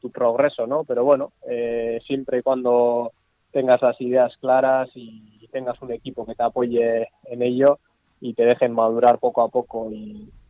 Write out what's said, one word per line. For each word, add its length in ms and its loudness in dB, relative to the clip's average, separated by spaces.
tu 100 -10
progreso, 560 0
¿no? 160 -2
Pero 200 -2
bueno, 280 2
eh, 580 -4
siempre 340 -4
y 20 -6
cuando 720 0
tengas 300 2
las 200 0
ideas 380 0
claras 560 0
y, 460 -20
y 60 -20
tengas 340 -10
un 100 -12
equipo 340 -10
que 100 -14
te 80 -4
apoye 640 0
en 160 -8
ello 380 2
y 140 -8
te 100 0
dejen 300 4
madurar 460 4
poco 220 0
a 80 2
poco 420 -6
y 380 -16